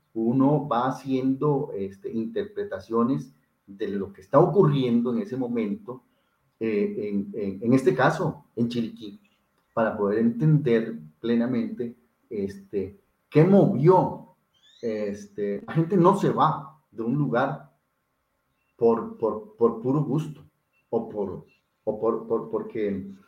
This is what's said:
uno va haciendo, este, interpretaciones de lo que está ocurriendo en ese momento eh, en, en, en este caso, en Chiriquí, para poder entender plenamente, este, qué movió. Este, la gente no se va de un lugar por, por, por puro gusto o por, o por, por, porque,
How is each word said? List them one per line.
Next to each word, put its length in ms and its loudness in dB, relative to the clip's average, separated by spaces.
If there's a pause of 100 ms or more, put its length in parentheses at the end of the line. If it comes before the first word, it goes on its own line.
(140)
uno 540 2
va 200 0
haciendo, 880 -2
este, 360 -8
interpretaciones 1200 -4 (320)
de 220 -8
lo 240 -6
que 80 -20
está 180 2
ocurriendo 720 4
en 100 -2
ese 140 -8
momento 680 -6 (560)
eh, 500 -2
en, 240 -4
en, 280 -6
en 100 2
este 220 4
caso, 520 0 (100)
en 120 0
Chiriquí, 520 -8 (540)
para 220 0
poder 240 0
entender 800 2 (220)
plenamente, 760 -2 (340)
este, 680 -8 (300)
qué 160 6
movió. 920 4 (460)
Este, 840 -6
la 80 -10
gente 220 0
no 200 6
se 140 0
va 500 0 (100)
de 120 -10
un 120 -2
lugar 580 -2 (1040)
por, 420 2
por, 380 -4
por 260 0
puro 200 0
gusto 420 -4 (460)
o 180 -2
por, 380 -8 (380)
o 160 -4
por, 260 -2
por, 240 -4
porque, 640 -6 (160)